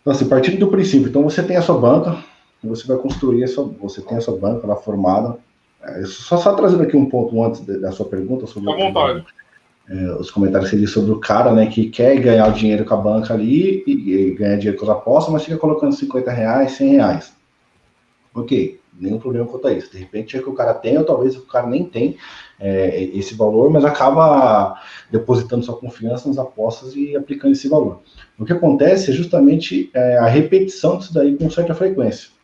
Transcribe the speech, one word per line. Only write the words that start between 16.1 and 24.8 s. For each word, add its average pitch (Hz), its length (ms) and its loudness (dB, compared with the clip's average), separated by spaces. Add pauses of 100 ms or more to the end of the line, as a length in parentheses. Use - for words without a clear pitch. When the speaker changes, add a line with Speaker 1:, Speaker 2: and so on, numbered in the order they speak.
Speaker 1:
reais, 120 420 0
cem 139 200 2
reais. 120 420 0 (1000)
Ok, 120 460 -4 (140)
nenhum 98 260 -6
problema 117 280 -6
quanto 131 200 -6
a 113 60 0
isso. - 180 -8
De 95 60 -20
repente 107 400 -12
é 127 40 -6
que 135 80 -10
o - 40 -10
cara 117 200 -2
tem, 135 240 0
ou 156 60 2
talvez 131 320 0
o - 100 -20
cara 123 200 -2
nem 135 180 -2
tem, 120 340 -4 (420)
é, 95 420 -2
esse 98 340 -8
valor, 110 360 2
mas 147 120 4
acaba 139 960 2 (300)